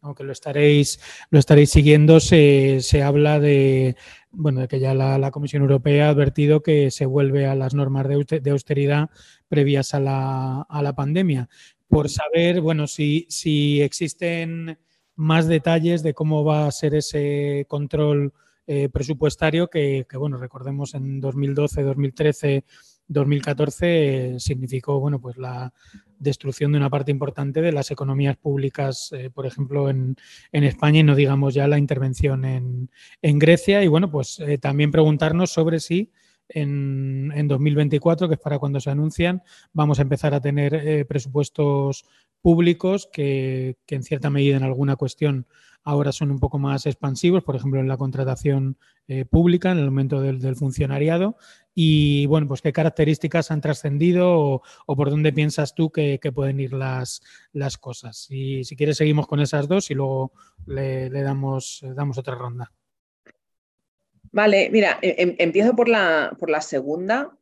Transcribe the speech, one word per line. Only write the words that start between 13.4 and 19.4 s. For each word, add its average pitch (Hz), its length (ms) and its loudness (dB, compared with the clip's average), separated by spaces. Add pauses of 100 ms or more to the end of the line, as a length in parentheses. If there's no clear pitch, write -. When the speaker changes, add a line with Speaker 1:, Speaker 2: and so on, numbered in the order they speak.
Speaker 1:
existen 165 960 -6 (380)
más 160 300 2
detalles 165 540 0
de 156 120 -2
cómo 156 300 -2
va 151 220 2
a 143 60 -2
ser 147 240 -2
ese 143 720 -2
control, 147 680 -2 (320)
eh, 143 240 -2
presupuestario 151 800 -2